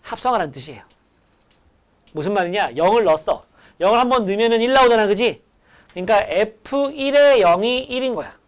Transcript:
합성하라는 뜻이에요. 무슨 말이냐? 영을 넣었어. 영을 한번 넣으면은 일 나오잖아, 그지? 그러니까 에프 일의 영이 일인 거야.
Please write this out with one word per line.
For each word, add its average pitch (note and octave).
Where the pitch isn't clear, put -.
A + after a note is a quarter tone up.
합성하라는 A3
뜻이에요. B2+
무슨 D#3
말이냐? F3
영을 G3+
넣었어. D#3
영을 G#3
한번 B3
넣으면은 A3+
일 B3
나오잖아, A#3+
그지? G#3
그러니까 G3
에프 A3
일의 C#4
영이 A3+
일인 B3+
거야. -